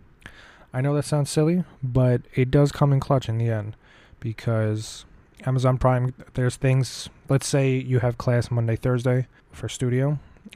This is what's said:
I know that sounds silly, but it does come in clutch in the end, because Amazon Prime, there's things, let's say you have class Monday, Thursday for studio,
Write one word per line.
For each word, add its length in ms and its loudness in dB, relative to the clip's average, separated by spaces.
I 80 -2
know 140 0
that 100 0
sounds 240 0
silly, 340 2
but 400 2
it 180 0
does 200 4
come 200 2
in 80 2
clutch 300 -2
in 80 -2
the 120 0
end, 260 -6
because 880 -4
Amazon 320 2
Prime, 360 2
there's 220 -2
things, 540 0
let's 180 0
say 280 2
you 240 0
have 180 -2
class 340 0
Monday, 240 0
Thursday 520 0
for 180 -12
studio, 500 -2